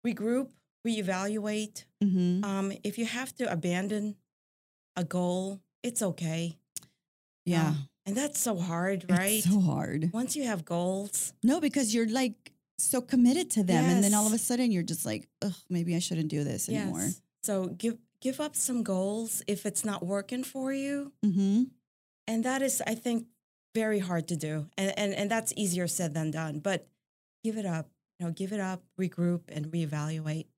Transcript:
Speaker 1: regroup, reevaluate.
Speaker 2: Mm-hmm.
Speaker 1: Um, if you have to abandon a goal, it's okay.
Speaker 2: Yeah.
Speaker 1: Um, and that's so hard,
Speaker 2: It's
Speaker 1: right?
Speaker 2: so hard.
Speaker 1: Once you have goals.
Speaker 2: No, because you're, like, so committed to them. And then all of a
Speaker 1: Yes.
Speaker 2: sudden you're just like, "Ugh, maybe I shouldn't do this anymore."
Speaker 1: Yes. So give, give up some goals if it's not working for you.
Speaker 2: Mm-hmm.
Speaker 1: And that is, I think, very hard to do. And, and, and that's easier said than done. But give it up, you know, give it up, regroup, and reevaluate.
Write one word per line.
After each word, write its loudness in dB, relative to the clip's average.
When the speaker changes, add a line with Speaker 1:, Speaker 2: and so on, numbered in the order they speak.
Speaker 1:
regroup, 0
reevaluate. -2
Speaker 2:
Mm-hmm. 4
Speaker 1:
Um, -2
if -4
you -2
have -6
to -2
abandon -2
a 0
goal, -2
it's -2
okay. -2
Speaker 2:
Yeah. 4
Speaker 1:
Um, -2
and -2
that's -2
so 0
hard, -2
Speaker 2:
It's 2
Speaker 1:
right? 2
Speaker 2:
so 6
hard. 2
Speaker 1:
Once -2
you -2
have -2
goals. -2
Speaker 2:
No, 4
because 2
you're, 2
like, -2
so 0
committed 6
to 4
them. 6
And 6
then 6
all 4
of 4
a 2
Speaker 1:
Yes. 0
Speaker 2:
sudden 2
you're 2
just -4
like, -6
"Ugh, -2
maybe 0
I 2
shouldn't -2
do 0
this -4
anymore." -2
Speaker 1:
Yes. -4
So 0
give, -4
give -4
up -4
some -2
goals -2
if -2
it's -4
not -4
working -4
for -4
you. -4
Speaker 2:
Mm-hmm. 4
Speaker 1:
And 0
that 0
is, 0
I -2
think, -2
very 2
hard 0
to -2
do. -4
And, 0
and, 0
and -2
that's 0
easier 0
said -2
than -2
done. -4
But -2
give -2
it -4
up, -2
you -4
know, -2
give -6
it -2
up, -4
regroup, 0
and -6
reevaluate. -2